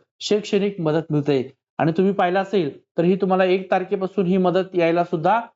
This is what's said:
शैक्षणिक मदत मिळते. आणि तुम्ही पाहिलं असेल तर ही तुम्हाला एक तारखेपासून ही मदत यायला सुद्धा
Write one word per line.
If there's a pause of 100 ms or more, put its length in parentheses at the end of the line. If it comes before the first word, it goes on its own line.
(200)
शैक्षणिक
मदत
मिळते. (360)
आणि
तुम्ही
पाहिलं
असेल (180)
तर
ही
तुम्हाला
एक
तारखेपासून
ही
मदत
यायला
सुद्धा (160)